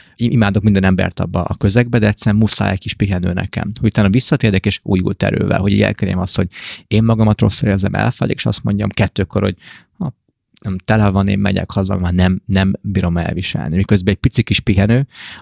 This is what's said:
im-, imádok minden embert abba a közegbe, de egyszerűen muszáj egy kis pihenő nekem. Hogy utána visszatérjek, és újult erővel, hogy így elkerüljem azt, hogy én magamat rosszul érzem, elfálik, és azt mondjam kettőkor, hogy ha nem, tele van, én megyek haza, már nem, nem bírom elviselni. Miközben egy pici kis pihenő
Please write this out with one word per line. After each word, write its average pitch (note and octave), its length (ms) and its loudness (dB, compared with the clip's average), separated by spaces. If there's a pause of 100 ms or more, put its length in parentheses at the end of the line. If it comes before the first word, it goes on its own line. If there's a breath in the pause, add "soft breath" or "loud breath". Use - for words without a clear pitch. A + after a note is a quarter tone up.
(160 loud breath)
im-, A#2 160 -2
imádok G2+ 300 2
minden F#2+ 220 4
embert F#2 360 0
abba F2+ 220 -2
a - 120 -4
közegbe, A#2+ 440 2
de G#2+ 80 4
egyszerűen G#2 340 2
muszáj G#2 300 0
egy F#2 80 -2
kis - 160 -8
pihenő F#2 380 -2
nekem. G2+ 380 -6 (100)
Hogy A2 80 0
utána G#2 220 2
visszatérjek, A2 560 0
és G2 160 -2
újult F#2+ 400 -2
erővel, - 380 0
hogy G2 120 0
így G2+ 100 2
elkerüljem G2 380 -2
azt, F2+ 160 -4
hogy F#2 120 -2 (380 loud breath)
én A2 180 2
magamat A2 360 2
rosszul A2 280 0
érzem, G2 260 0
elfálik, G#2+ 420 -2
és - 100 -8
azt A2+ 160 -2
mondjam G#2 260 -2
kettőkor, G2 540 -2
hogy G2 140 -2 (420 loud breath)
ha D#3+ 160 -6 (460)
nem, F#2+ 240 -6
tele G#2+ 260 4
van, G2 180 2
én G2 100 0
megyek F#2+ 320 -2
haza, G2 280 -2
már F2 140 -2
nem, F#2 320 2
nem F#2+ 360 0
bírom F2+ 360 -2
elviselni. E2+ 600 -4
Miközben G2 380 2
egy - 60 -6
pici - 220 0
kis - 180 -2
pihenő A2 460 2 (360 loud breath)